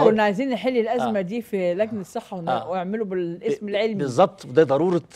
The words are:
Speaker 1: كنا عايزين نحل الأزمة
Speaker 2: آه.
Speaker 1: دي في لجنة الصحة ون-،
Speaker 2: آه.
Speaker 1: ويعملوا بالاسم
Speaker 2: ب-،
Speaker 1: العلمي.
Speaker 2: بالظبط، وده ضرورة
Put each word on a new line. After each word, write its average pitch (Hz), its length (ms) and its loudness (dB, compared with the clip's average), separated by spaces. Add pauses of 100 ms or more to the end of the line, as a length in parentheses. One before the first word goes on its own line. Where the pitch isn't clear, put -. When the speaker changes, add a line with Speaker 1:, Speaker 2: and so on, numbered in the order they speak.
Speaker 1:
كنا 220 160 4
عايزين 208 260 0
نحل 247 280 -2
الأزمة 226 420 0
Speaker 2:
آه. - 20 -2
Speaker 1:
دي 196 200 -4
في 185 320 -2
لجنة 214 280 -4
الصحة 202 360 -10
ون-، 165 120 -8
Speaker 2:
آه. 120 200 -2
Speaker 1:
ويعملوا 190 360 -4
بالاسم 190 600 -4
Speaker 2:
ب-، 202 40 -8
Speaker 1:
العلمي. 214 240 0
Speaker 2:
بالظبط، 147 520 2
وده 127 180 6
ضرورة 160 380 2 (140)